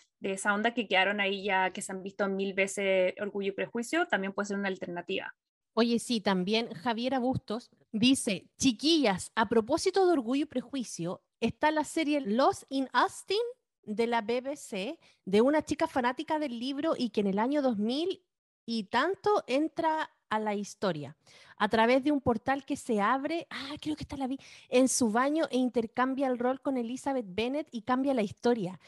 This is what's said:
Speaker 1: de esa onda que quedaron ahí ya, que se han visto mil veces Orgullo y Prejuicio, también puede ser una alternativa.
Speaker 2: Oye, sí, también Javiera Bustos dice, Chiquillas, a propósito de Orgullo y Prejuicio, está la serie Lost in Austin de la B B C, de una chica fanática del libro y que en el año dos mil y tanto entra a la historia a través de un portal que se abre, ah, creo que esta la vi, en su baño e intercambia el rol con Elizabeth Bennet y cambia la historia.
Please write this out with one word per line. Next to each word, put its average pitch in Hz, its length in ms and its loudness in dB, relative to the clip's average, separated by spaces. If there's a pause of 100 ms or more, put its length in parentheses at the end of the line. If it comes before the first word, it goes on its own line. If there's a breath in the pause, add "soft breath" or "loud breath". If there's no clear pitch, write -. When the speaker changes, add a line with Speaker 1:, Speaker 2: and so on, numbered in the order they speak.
(220 loud breath)
Speaker 1:
de 196 100 -4
esa 202 220 0
onda 220 200 0
que 220 140 -4
quedaron 196 320 2
ahí 196 240 -2
ya, 190 280 0
que 202 100 -10
se 202 100 -10
han 190 100 -8
visto 196 280 -4
mil 196 240 -2
veces 190 640 2
Orgullo 202 300 -4
y - 20 -4
Prejuicio, 233 560 -2
también 190 240 0
puede 202 140 -4
ser 202 120 -4
una 202 120 -2
alternativa. 180 640 -8 (380)
Speaker 2:
Oye, 233 260 2
sí, 226 220 -2
también 208 520 0
Javiera 247 460 -2
Bustos 240 500 -4 (220)
dice, 226 560 2 (100)
Chiquillas, 254 800 2
a 220 140 2
propósito 320 580 2
de 349 60 4
Orgullo 269 300 0
y - 20 -2
Prejuicio, 220 760 -6 (200)
está 262 280 0
la 302 140 0
serie 294 380 0
Lost 262 480 2
in 269 240 -2
Austin 381 440 0 (500)
de 214 180 0
la 233 160 0
B 240 200 -4
B 277 140 -8
C, 233 440 -8 (260 soft breath)
de 202 160 4
una 294 220 4
chica 311 240 0
fanática 277 500 -2
del 240 220 -4
libro 277 380 -2
y 240 120 -2
que 214 120 -2
en 202 60 2
el 196 120 2
año 277 220 2
dos 247 160 2
mil 269 460 -2 (420)
y 226 180 -4
tanto 370 640 0
entra 311 640 -2 (180)
a 214 100 0
la 214 140 -2
historia 175 600 -4 (420 soft breath)
a 208 120 0
través 233 340 4
de 294 80 2
un 285 100 2
portal 262 440 -2
que 285 100 -4
se 214 260 -2
abre, 269 480 -2
ah, 269 320 -10
creo 302 140 -4
que - 80 -12
esta 277 140 -10
la 269 100 -4
vi, 269 100 -6 (320 loud breath)
en 254 200 6
su 233 220 4
baño 285 380 2
e 254 80 -2
intercambia 254 720 0
el 254 100 0
rol 247 240 0
con 277 160 -2
Elizabeth 247 500 -4
Bennet 247 440 -4
y 233 100 -6
cambia 269 320 0
la 240 80 2
historia. 202 640 0